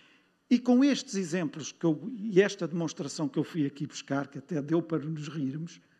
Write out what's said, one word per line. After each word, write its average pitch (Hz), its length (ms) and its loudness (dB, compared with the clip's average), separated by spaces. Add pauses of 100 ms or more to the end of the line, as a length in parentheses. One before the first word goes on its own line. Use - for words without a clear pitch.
(500)
E 240 100 6
com 247 240 6
estes 262 320 2
exemplos 165 560 -4
que - 140 -2
eu, 160 300 0
e 196 260 4
esta 196 260 0
demonstração 156 640 -4
que 165 100 -2
eu 143 40 2
fui 151 220 -2
aqui - 220 -6
buscar, 139 400 -6
que - 120 -16
até 147 220 -6
deu 160 200 0
para 160 240 -4
nos 151 220 -6
rirmos, 160 520 -6 (200)